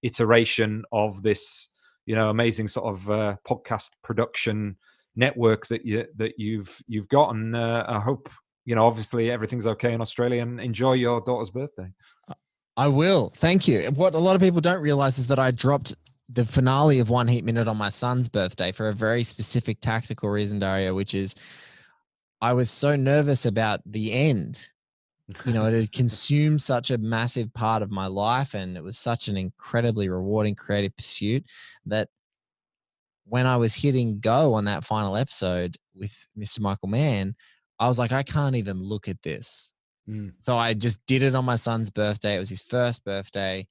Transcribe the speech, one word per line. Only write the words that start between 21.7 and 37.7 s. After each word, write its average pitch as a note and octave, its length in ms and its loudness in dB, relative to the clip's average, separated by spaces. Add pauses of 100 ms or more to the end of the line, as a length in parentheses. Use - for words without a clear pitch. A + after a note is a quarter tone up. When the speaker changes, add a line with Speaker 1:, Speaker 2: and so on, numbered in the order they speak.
Speaker 2:
I A#2+ 140 2
was B2 160 2
so C#3+ 260 2
nervous C#3 480 2
about G#2+ 400 0
the G#2+ 280 -4
end. A2+ 520 0 (800)
You B2+ 80 0
know, A2 140 2
it A2+ 80 4
had A2+ 180 2
Speaker 1:
<laughs> - 0 -
Speaker 2:
consumed D3 680 2
such B2+ 280 0
a B2+ 60 0
massive A#2 560 -2
part A2 300 0
of G2 80 -6
my F#2+ 160 -4
life, A2 480 0
and F#2 240 -8
it D#2 40 -12
was F#2+ 140 -10
such - 320 -4
an G2+ 80 -2
incredibly A2 720 -2
rewarding G2+ 460 -2
creative G2+ 420 -4
pursuit - 480 -4 (400)
that G#2+ 240 -2 (1160)
when B2 200 0
I B2+ 100 2
was A#2 180 2
hitting B2 440 0
go A#2+ 360 2
on G#2 100 0
that G2+ 200 -4
final G#2 320 -2
episode F2+ 600 -2 (180)
with G#2 400 -12
Mister G#2+ 280 -6
Michael G2 260 -4
Mann, A2 460 0 (440)